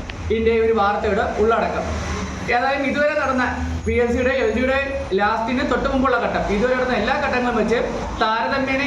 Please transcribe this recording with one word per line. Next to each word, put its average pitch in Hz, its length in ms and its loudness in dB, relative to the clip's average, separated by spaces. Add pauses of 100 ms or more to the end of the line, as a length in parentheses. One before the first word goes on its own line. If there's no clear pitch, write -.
(320)
ഇതിൻ്റെ 226 220 2 (120)
ഒരു 226 140 4
വാർത്തയുടെ 208 440 0 (180)
ഉള്ളടക്കം. 220 420 2 (680)
ഏതായാലും 269 360 0
ഇതുവരെ 294 320 2
നടന്ന 254 220 0 (420)
പി 226 180 0
എസ് 233 120 0
സിയുടെ, 262 160 2 (120)
എൽ 214 120 2
ഡിയുടെ 262 240 2 (400)
ലാസ്റ്റിന് 226 520 0
തൊട്ട് 247 220 0
മുമ്പുള്ള 254 300 2
ഘട്ടം, 175 180 0 (140)
ഇതുവരെ 254 220 2
നടന്ന 254 240 0
എല്ലാ 262 140 0 (100)
ഘട്ടങ്ങളും 247 360 0
വെച്ച് 226 160 2 (460)
താരതമ്യേന 262 640 0